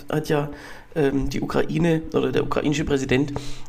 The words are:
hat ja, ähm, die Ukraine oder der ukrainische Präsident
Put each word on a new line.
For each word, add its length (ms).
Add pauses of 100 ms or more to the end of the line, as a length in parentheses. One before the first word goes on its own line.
hat 200
ja, 200 (460)
ähm, 340
die 120
Ukraine 600 (100)
oder 180
der 120
ukrainische 420
Präsident 480 (360)